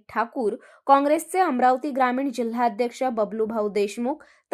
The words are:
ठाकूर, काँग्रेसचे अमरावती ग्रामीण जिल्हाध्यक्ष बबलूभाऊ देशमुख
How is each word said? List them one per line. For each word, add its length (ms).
ठाकूर, 460
काँग्रेसचे 520
अमरावती 520
ग्रामीण 420
जिल्हाध्यक्ष 680
बबलूभाऊ 680
देशमुख 460